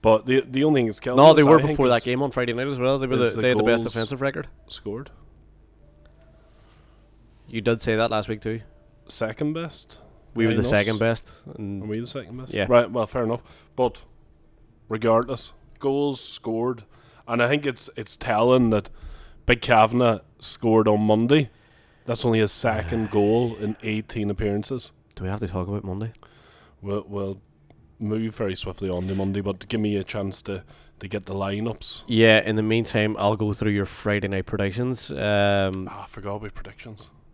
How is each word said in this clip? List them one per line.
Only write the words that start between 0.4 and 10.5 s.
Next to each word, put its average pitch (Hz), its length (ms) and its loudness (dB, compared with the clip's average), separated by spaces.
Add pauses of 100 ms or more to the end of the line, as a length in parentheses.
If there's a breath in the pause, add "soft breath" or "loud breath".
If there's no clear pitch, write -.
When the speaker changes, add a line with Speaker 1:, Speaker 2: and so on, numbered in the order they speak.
Speaker 1:
the 127 220 -2
only 151 160 4
thing 120 80 2
that's 107 140 -6
killing 123 160 -2
Speaker 2:
No, 151 140 12
Speaker 1:
us, 156 40 10
Speaker 2:
they 151 80 8
were 156 140 8
Speaker 1:
I 151 60 6
think, 151 100 -2
Speaker 2:
before 135 160 2
that 120 80 4
Speaker 1:
is, 113 60 -2
Speaker 2:
game 123 180 -2
on 143 100 -4
Friday 120 220 -4
night 127 140 -4
as 135 120 -6
well. 131 200 0
They 131 80 -4
were 127 120 0
Speaker 1:
is 117 120 2
Speaker 2:
the, 101 60 -6
Speaker 1:
the 113 40 -2
Speaker 2:
they 127 80 4
had 123 80 4
the 107 60 2
best 113 200 4
Speaker 1:
goals 113 100 -6
Speaker 2:
defensive 113 280 -4
record. 139 260 -6 (220)
Speaker 1:
scored. 110 400 -12 (2500 soft breath)
Speaker 2:
You 113 140 -6
did 117 200 0
say 113 140 0
that 113 160 0
last 107 180 -2
week 107 120 -6
too. 113 200 -6 (460)
Speaker 1:
Second 131 460 -4
best. - 460 -12 (340)
Speaker 2:
We 113 120 2
were 110 80 2